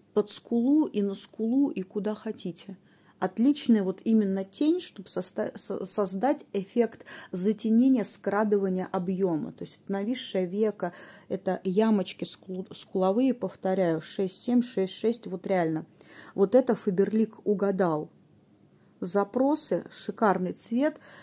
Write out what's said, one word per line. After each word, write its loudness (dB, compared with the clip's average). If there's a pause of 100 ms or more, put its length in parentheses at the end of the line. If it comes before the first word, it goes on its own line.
(140)
под 0
скулу, 2
и -2
на -2
скулу, 0
и -4
куда -4
хотите. -10 (420)
Отличная 4
вот -2
именно 2
тень, 0
чтобы -10
соста-, -4
со-, -4
создать 2
эффект -2 (280)
затенения, 2
скрадывания 0
объема. 0
То -14
есть -12
это -6
нависшее -2
веко, -2 (340)
это -4
ямочки 0
скулу-, -6
скуловые, 2
повторяю, -2
шесть -4
семь 2
шесть -2
шесть, -2
вот -10
реально. 0 (480)
Вот 4
это 4
Faberlic 0
угадал. 0 (880)
Запросы, 0
шикарный -2
цвет. -2 (240)